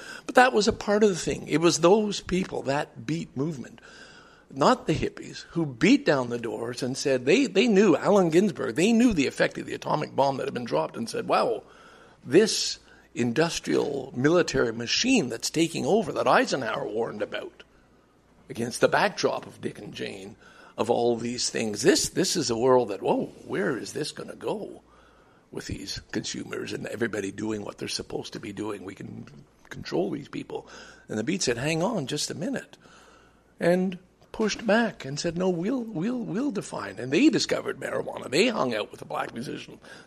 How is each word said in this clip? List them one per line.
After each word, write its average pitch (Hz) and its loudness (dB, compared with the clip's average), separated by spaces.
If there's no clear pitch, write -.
But - 0
that 254 6
was 214 4
a 226 2
part 208 2
of 208 8
the 185 0
thing. 151 -4
It 151 2
was 160 4
those 202 4
people, 180 -2
that 131 -4
beat 156 -6
movement, 139 -6
not 185 4
the 160 2
hippies, - -6
who 165 -2
beat 185 4
down 131 2
the 120 -4
doors 117 -6
and 127 -2
said, 127 2
they, 226 4
they 196 2
knew 196 6
Allen 180 4
Ginsberg, 156 2
they 185 4
knew 233 6
the 143 2
effect - 0
of 117 -8
the - -8
atomic 143 -2
bomb 135 4
that 127 -2
had 135 -4
been 123 -6
dropped 147 -2
and 113 -6
said, - -6
"Wow, 143 2
this - 2
industrial 123 0
military 131 2
machine 135 2
that's 117 -6
taking 151 0
over 170 2
that 117 0
Eisenhower 160 2
warned 107 -4
about - -10
against 120 -4
the 131 6
backdrop 143 0
of - -18
Dick - -8
and - -14
Jane, 110 -12
of 117 2
all 120 4
these 120 -4
things, 107 -4
this, 185 4
this - 0
is 139 -2
a 113 0
world 123 6
that, 98 -6
whoa, 208 2
where 190 -2
is - -10
this 147 -6
gonna - -12
go 180 -8
with - -10
these - -8
consumers - -6
and - -8
everybody 107 -4
doing 104 -6
what - -12
they're - -8
supposed - -8
to 113 -10
be 110 -12
doing? 101 -8
We 101 -12
can 113 -14
control 170 -4
these - -8
people." - -12
And 107 -4
the 107 0
beat 123 -2
said, 120 0
"Hang 160 -2
on 135 -2
just 147 -6
a - -8
minute," 220 -8
and 180 2
pushed 220 -2
back 226 2
and 139 -8
said, 170 -4
"No, 185 0
we'll, 190 -2
we'll, 220 -4
we'll 185 -4
define." 107 -8
And 127 -6
they 240 6
discovered - -2
marijuana. - -6
They 180 4
hung 220 0
out 104 -4
with - -16
the - -14
black 143 -6
musicians. - -10